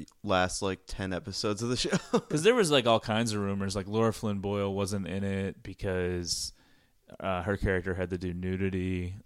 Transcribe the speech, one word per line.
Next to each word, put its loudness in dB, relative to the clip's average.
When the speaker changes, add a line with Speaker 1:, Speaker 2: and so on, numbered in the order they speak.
Speaker 1:
last, 2
like, -2
ten -4
episodes -2
of 0
the 0
show. 0
<laughs> 0
Speaker 2:
'Cause 0
there 8
was, 4
like, 4
all 6
kinds 0
of 0
rumors. -2
Like, -4
Laura 2
Flynn -2
Boyle 0
wasn't -2
in -4
it -2
because, -2
uh, -2
her 0
character 0
had -2
to -2
do -2
nudity, -2